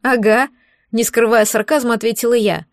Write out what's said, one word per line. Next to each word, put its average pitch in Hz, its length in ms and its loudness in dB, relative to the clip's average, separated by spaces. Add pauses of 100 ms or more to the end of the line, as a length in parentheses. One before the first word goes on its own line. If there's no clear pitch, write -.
"Ага", 247 480 0 (420)
не 226 120 0
скрывая 226 420 2
сарказма, 240 480 -2
ответила 226 400 -2
я. 190 380 -2